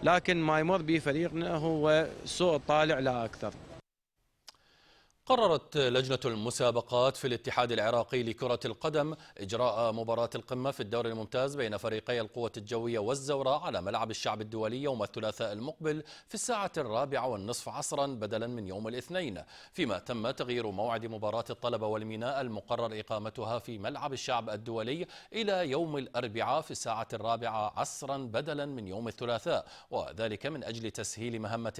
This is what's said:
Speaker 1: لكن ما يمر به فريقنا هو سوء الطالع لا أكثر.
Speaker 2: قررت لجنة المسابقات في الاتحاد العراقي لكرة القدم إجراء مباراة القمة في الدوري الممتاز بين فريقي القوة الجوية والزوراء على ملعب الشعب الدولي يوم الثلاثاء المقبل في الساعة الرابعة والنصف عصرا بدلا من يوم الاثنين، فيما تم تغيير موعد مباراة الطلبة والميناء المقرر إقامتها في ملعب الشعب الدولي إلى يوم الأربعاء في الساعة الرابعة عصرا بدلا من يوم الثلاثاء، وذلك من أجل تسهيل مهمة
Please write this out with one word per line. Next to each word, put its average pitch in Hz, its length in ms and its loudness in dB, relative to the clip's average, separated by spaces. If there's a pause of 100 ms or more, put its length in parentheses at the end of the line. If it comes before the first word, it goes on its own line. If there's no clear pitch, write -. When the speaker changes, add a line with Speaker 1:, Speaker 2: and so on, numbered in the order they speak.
Speaker 1:
لكن 175 340 6
ما 156 220 4
يمر 175 220 4
به 160 180 2
فريقنا 165 560 0
هو 156 520 4 (180)
سوء 175 300 2
الطالع 151 440 4
لا 127 260 2
أكثر. 107 280 -6 (1700)
Speaker 2:
قررت 208 520 6
لجنة 131 480 4
المسابقات 120 920 2
في 139 100 -2
الاتحاد 120 440 2
العراقي 117 520 4
لكرة 120 420 0
القدم 151 500 0 (220)
إجراء 113 540 2
مباراة 113 440 0
القمة 127 360 -2
في - 80 -8
الدوري 117 300 0
الممتاز 123 460 -2
بين 110 220 0
فريقي 113 420 -2
القوة 113 380 -2
الجوية 117 420 -2
والزوراء 135 600 2
على 143 220 -2
ملعب 110 300 0
الشعب 107 300 -2
الدولي 110 420 -2
يوم 127 200 0
الثلاثاء 107 500 -2
المقبل 151 500 -4 (240)
في - 60 -14
الساعة 208 440 -2
الرابعة 131 500 0
والنصف 110 420 -4
عصرا 139 380 -2
بدلا 113 400 -2
من 117 200 -6
يوم 101 200 -6
الاثنين، 123 540 -6 (320)
فيما 113 260 0
تم 117 320 -4
تغيير 123 400 -2
موعد 110 340 -2
مباراة 110 440 -2
الطلبة 117 380 -2
والميناء 110 540 -2
المقرر 113 580 -4
إقامتها 110 600 -4
في 117 180 -10
ملعب 135 360 -4
الشعب 120 360 -2
الدولي 113 580 -4 (260)
إلى 196 360 0
يوم 151 280 0
الأربعاء 120 640 0
في - 100 -10
الساعة 113 420 -4
الرابعة 113 680 0
عصرا 139 380 -4
بدلا 143 480 -2
من 127 220 -6
يوم 107 200 -4
الثلاثاء، 120 580 -2 (260)
وذلك 104 540 -4
من 139 180 -4
أجل 113 280 -6
تسهيل 113 480 -6
مهمة 113 400 -4